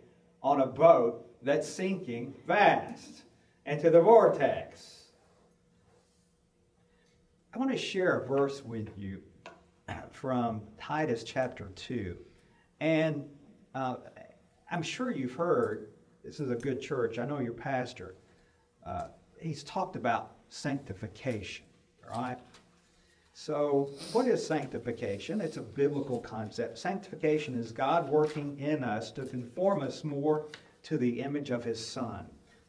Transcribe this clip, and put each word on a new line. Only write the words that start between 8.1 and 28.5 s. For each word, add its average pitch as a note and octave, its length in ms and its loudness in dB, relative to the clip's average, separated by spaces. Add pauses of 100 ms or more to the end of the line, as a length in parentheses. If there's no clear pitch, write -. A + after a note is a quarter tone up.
a - 60 -8
verse C#3 380 0
with A2+ 340 -8
you F#2+ 240 -10 (880)
from A#2 520 -2 (180)
Titus D3+ 420 -2
chapter B2+ 520 -6
two. G2+ 420 -6 (640)
And, D#3 440 2 (500)
uh, C3 220 -4 (760)
I'm E3+ 120 -4
sure B3 280 -4
you've C3 240 -4
heard, A#2 560 0 (340)
this - 160 -14
is C3+ 100 -4
a A#2 60 0
good B2+ 240 -4
church, A#2+ 380 -2
I B2 80 -4
know C#3+ 140 -4
your A#2 120 -4
pastor, A#2+ 600 -6 (720)
uh, - 220 -8 (300)
he's - 260 -8
talked - 320 -6
about A#2 400 -2 (120)
sanctification, - 1160 -8 (480)
all A#2 80 -4
right? B2+ 160 -8 (960)
So D3 560 0 (220)
what B3+ 140 4
is A3 200 0
sanctification? B2+ 920 -4
It's E3 160 -6
a C3+ 60 -8
biblical C3 580 -2
concept. A2+ 580 -8
Sanctification - 760 -2
is A#2 180 -6
God C#3+ 360 0
working D3 500 0